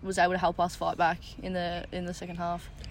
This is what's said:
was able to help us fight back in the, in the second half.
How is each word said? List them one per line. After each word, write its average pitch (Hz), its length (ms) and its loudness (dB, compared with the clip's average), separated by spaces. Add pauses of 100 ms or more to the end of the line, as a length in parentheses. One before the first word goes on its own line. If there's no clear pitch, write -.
was 190 160 0
able 180 140 8
to 185 60 2
help 170 220 2
us 175 160 2
fight 170 200 0
back 165 220 4 (240)
in 185 100 -4
the, 175 400 -2
in 180 140 -4
the 175 80 -4
second 175 220 -8
half. 175 320 -4 (220)